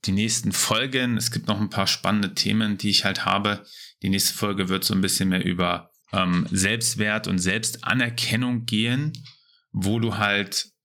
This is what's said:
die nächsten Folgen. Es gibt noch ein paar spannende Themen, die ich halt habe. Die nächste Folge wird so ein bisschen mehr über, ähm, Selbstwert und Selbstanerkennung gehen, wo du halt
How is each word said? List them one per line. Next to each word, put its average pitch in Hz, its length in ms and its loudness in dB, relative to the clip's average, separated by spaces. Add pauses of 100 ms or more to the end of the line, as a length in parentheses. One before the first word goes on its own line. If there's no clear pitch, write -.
die 95 80 0
nächsten 110 400 0
Folgen. 123 640 0
Es 117 140 -2
gibt - 160 -4
noch 101 140 0
ein 104 100 0
paar 98 160 0
spannende 101 480 0
Themen, 104 440 0
die 104 120 0
ich - 140 4
halt 98 200 0
habe. 101 400 2 (380)
Die 95 60 0
nächste 95 260 2
Folge 98 340 -2
wird 92 160 0
so 107 100 0
ein 95 60 4
bisschen 95 280 2
mehr 92 160 0
über, 87 460 -2 (220)
ähm, 90 380 2
Selbstwert 107 760 0
und 92 100 0
Selbstanerkennung 117 1300 0
gehen, 123 460 0 (600)
wo 101 260 0
du 110 180 0
halt 101 520 0 (160)